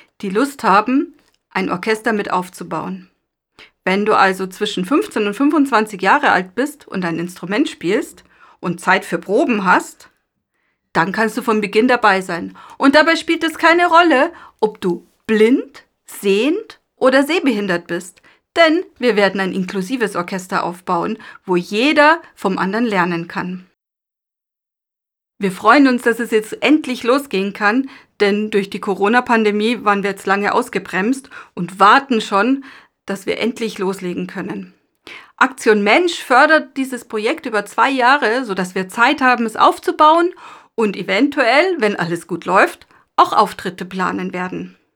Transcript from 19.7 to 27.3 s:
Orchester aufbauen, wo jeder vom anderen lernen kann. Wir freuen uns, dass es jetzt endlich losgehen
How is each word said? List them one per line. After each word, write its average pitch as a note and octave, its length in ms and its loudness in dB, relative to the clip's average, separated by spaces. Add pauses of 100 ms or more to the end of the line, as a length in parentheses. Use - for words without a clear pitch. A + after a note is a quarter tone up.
Orchester F3+ 480 -6
aufbauen, F3+ 540 -4 (260)
wo F3+ 140 0
jeder D4 640 2 (140)
vom F#3+ 240 -4
anderen G3+ 260 -2
lernen F3 420 -2
kann. F#3 400 -10 (1700)
Wir F#3+ 120 -2
freuen A#3+ 360 4
uns, B3 160 0
dass A#3 160 0
es A3+ 120 -4
jetzt G#3+ 320 -2
endlich C#4 400 0
losgehen A3+ 480 -2